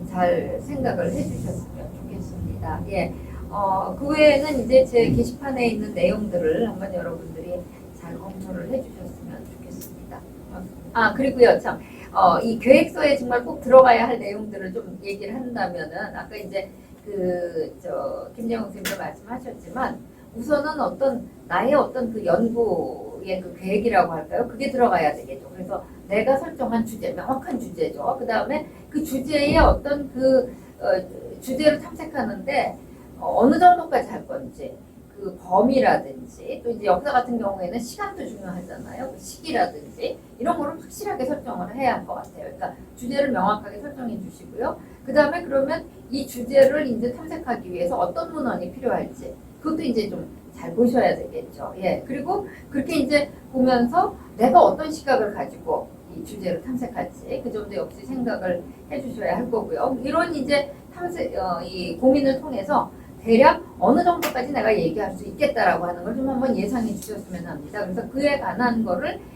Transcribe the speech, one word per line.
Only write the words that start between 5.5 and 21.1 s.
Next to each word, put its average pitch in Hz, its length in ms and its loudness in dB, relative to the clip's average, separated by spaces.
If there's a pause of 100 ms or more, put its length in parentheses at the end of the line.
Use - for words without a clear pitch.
있는 214 260 -2
내용들을 180 720 2
한번 185 260 -6
여러분들이 165 600 -8 (460)
잘 170 200 -12
검토를 185 500 -10
해주셨으면 - 840 -8
좋겠습니다. - 680 -14 (720)
아, 226 200 4
그리고요, 254 460 8
참, - 200 -4 (340)
어, 185 260 6
이 226 200 0
계획서에 285 580 6
정말 247 280 -2
꼭 - 160 -8
들어가야 240 460 8
할 233 120 -2
내용들을 202 540 -8
좀 185 300 -8
얘기를 196 300 -8
한다면은 190 840 -6
아까 - 200 -12
이제 190 340 -8 (360)
그, 180 760 -4
저, - 540 -6
김재웅 226 280 -4
선생님도 180 340 -8
말씀하셨지만 226 1040 -8 (360)
우선은 294 460 0
어떤 240 480 0 (180)